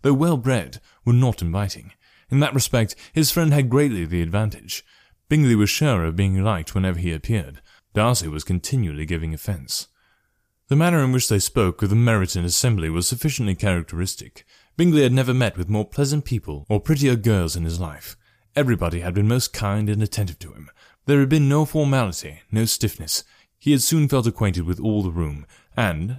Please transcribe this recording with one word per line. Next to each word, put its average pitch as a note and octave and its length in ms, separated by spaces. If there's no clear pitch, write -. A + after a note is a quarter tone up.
though C#3 140
well-bred, C3 680
were B2 80
not B2 300
inviting. F#2 480
In C3+ 80
that C#3+ 160
respect, A#2+ 400
his D#3 160
friend D#3+ 240
had D3 160
greatly B2 360
the E2+ 180
advantage. G2+ 600
Bingley D3 240
was G#2 160
sure A2+ 360
of E2 100
being F#2+ 280
liked G2+ 300
whenever F#2+ 240
he F2 160
appeared. D#2 480
Darcy G#2+ 340
was D2+ 160
continually F2 600
giving D#2+ 260
offence. D#2 560
The C#3 60
manner E3 280
in B2+ 80
which B2+ 180
they G2+ 100
spoke F#2+ 440
of G2 80
the G#2 40
Meryton G#2 500
assembly F2 440
was F2 180
sufficiently A#2 480
characteristic. F2+ 920
Bingley D#3+ 280
had B2 100
never B2+ 220
met A#2+ 200
with F2+ 140
more G#2 160
pleasant C#3+ 400
people D2+ 420
or G#2+ 120
prettier C#3 360
girls G2 400
in E2+ 80
his E2 160
life. D2+ 380
Everybody F2 460
had F2 120
been G2+ 140
most A#2+ 260
kind G#2 340
and G#2+ 140
attentive G2+ 380
to - 140
him. - 180
There C#3+ 140
had C3+ 100
been D3 200
no D3+ 160
formality, C3 760
no A2 140
stiffness. - 580
He D3 120
had C3 100
soon D#3 260
felt B2+ 180
acquainted F#2+ 380
with F2+ 160
all G#2+ 240
the F2+ 80
room, D2+ 340
and, G#2 440